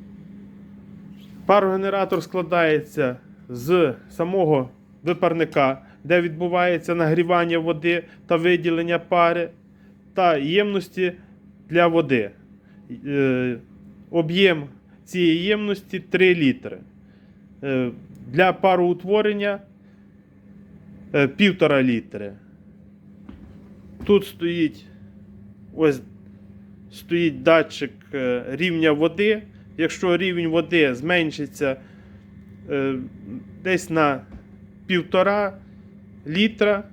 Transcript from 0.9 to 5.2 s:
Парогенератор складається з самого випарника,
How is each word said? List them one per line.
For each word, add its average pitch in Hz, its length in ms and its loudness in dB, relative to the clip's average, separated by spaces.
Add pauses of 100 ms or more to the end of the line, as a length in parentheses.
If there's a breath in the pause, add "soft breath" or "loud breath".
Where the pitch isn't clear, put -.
Парогенератор 190 760 2
складається 156 920 -2 (320)
з 135 460 0 (160)
самого 165 600 0 (320)
випарника, 165 800 0 (220 loud breath)